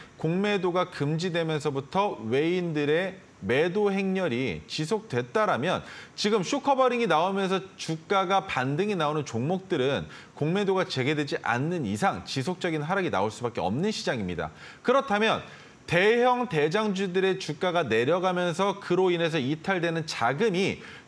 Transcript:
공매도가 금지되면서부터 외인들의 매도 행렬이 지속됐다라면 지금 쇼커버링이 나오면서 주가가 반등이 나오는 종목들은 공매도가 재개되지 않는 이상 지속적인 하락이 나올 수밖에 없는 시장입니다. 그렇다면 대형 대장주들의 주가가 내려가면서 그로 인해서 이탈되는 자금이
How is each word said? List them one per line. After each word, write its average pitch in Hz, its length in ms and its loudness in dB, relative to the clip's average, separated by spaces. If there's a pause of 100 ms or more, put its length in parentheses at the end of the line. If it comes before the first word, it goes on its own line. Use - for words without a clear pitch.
(160)
공매도가 180 720 0
금지되면서부터 160 1300 -2 (100)
외인들의 165 920 0 (220)
매도 175 520 2
행렬이 165 760 -2
지속됐다라면 160 1160 -2 (320)
지금 208 280 2
쇼커버링이 254 640 2
나오면서 185 540 2 (160)
주가가 190 720 0
반등이 147 500 0
나오는 151 280 0
종목들은 135 800 -2 (280)
공매도가 185 500 0
재개되지 147 580 -2
않는 143 440 -2
이상 107 400 0
지속적인 160 560 -2
하락이 175 280 -2
나올 98 200 0
수밖에 110 320 -6
없는 139 300 0
시장입니다. 90 580 -4 (320)
그렇다면 208 600 2 (440)
대형 240 640 4
대장주들의 185 920 0
주가가 170 420 0
내려가면서 180 960 0
그로 180 320 2
인해서 165 300 0
이탈되는 160 640 2
자금이 170 760 2 (260)